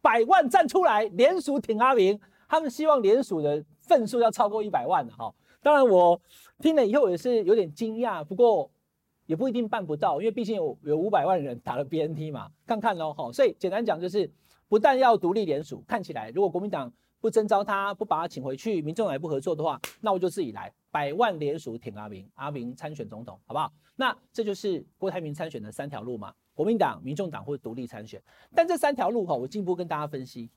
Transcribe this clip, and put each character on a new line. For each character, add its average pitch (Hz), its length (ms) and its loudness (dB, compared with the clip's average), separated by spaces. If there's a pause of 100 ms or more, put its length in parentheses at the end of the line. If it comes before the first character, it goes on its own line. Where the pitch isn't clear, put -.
百 233 280 4
万 330 200 6
站 339 200 4
出 370 160 2
来 220 200 4
联 254 360 4
署 285 180 -2
挺 220 220 -4
阿 262 160 6
明。 202 220 4 (300)
他 320 120 2
们 311 80 -4
希 294 180 -4
望 294 140 6
联 220 220 4
署 165 180 -4
的 147 240 -2 (260)
份 254 160 6
数 240 140 -2
要 226 100 4
超 208 180 2
过 214 140 -2
一 214 80 -4
百 131 160 -2
万 160 180 0
了 110 80 -14
哈。 113 220 -12 (260)
当 302 140 6
然 277 100 6
我 175 340 6 (420)
听 320 160 4
了 254 100 4
以 208 80 0
后 262 160 4
也 175 60 0
是 233 260 0
有 190 140 4
点 180 180 0
惊 220 220 -6
讶， 208 280 -4
不 185 120 -10
过 214 340 4 (560)
也 160 80 -2
不 233 140 -2
一 240 40 -2
定 226 160 -2
办 214 160 -4
不 151 120 -4
到， 156 240 0
因 208 60 -2
为 226 40 2
毕 233 140 -4
竟 214 100 -4
有， 160 300 -2
有 151 120 0
五 185 140 0
百 160 160 2
万 180 160 2
人 123 160 -8
打 - 160 -8
了 135 100 -4
B 156 160 -4
N 160 140 -2
T 151 160 -10
嘛， 127 180 -12 (160)
看 226 140 -4
看 202 180 -2
咯 156 160 -6
哈。 127 200 -8
所 277 120 2
以 190 140 2
简 185 100 -2
单 208 160 -2
讲 160 160 0
就 180 80 -4
是， 180 220 -2 (380)
不 214 100 4
但 269 180 6
要 247 200 6
独 180 160 0
立 214 120 0
联 151 180 -2
署， 139 260 -14
看 214 120 -4
起 170 120 -12
来 113 180 -10
如 151 100 -4
果 196 80 4
国 175 120 -2
民 202 100 -6
党 139 220 -6 (280)
不 226 80 0
征 214 180 4
召 208 160 2
他， 202 300 -2
不 202 120 -6
把 160 160 0
他 175 80 -4
请 - 140 -12
回 135 140 -6
去， 196 240 -2
民 151 140 -6
众 220 120 -2
党 160 60 -2
也 135 60 -4
不 160 100 -6
合 139 120 -2
作 165 140 -2
的 151 80 -6
话， 147 160 -2 (220)
那 214 120 0
我 185 60 2
就 180 120 0
自 190 100 -8
己 123 120 -4
来， 101 200 -14 (180)
百 143 220 -2
万 170 260 0
联 147 200 -2
署 120 180 -10
挺 117 180 -12
阿 104 140 -14
明， 98 260 -16
阿 143 160 -10
明 127 240 -10
参 151 200 -12
选 131 140 -10
总 110 160 -14
统， 95 200 -18
好 - 80 -16
不 135 60 -2
好？ - 120 -2 (260)
那 254 200 -4 (160)
这 233 100 -6
就 202 120 -4
是 185 280 -6 (140)
郭 190 140 -4
台 175 100 -8
铭 151 140 -8
参 160 160 -10
选 117 120 -12
的 107 80 -14
三 147 200 -10
条 127 120 -10
路 123 140 -8
嘛， 98 160 -12 (220)
国 156 100 -4
民 220 140 0
党、 120 260 -2
民 135 100 -6
众 180 160 -6
党 104 140 -12
或 143 140 -8
独 117 160 -12
立 123 120 -10
参 110 200 -14
选。 104 160 -18 (320)
但 330 120 4
这 349 120 -2
三 294 160 0
条 208 160 0
路 226 160 -2
哈， 165 80 -2
我 127 120 -4
进 208 140 -8
一 190 40 -6
步 180 120 -2
跟 175 100 -8
大 160 120 -6
家 151 80 -6
分 143 180 -10
析 120 320 -16